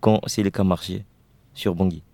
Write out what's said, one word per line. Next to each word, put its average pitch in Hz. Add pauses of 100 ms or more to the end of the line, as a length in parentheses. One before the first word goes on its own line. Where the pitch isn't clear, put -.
quand 110
Séléka 98
marchait 92 (500)
sur 95
Bangui ? 87 (120)